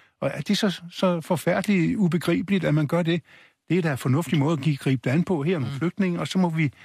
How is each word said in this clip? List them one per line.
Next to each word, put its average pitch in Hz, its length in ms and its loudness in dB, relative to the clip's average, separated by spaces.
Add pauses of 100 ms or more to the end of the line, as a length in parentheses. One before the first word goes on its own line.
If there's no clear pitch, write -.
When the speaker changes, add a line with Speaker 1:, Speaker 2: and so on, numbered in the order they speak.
(200)
Speaker 1:
Og 139 140 -2
er 151 60 -6
det 196 180 -2
så, 190 220 -2 (100)
så 175 300 0
forfærdeligt 175 760 0
ubegribeligt, 175 680 0
at 151 100 2
man 151 120 2
gør 170 160 0
det? 165 200 0 (460)
Det 170 100 2
er 185 40 2
da 160 100 0
en 127 60 -4
fornuftig 147 400 0
måde 143 140 2
at 156 80 -2
give, 147 160 2
gribe 131 280 0
det 135 60 0
an 165 140 2
på. 165 180 -2
Her 180 120 0
er 165 40 0
nogle 139 160 -4
Speaker 2:
Mm. 135 40 -8
Speaker 1:
flygtninge, 175 420 -2
og 156 80 -4
så - 100 -2
må 180 100 4
vi 160 220 0 (140)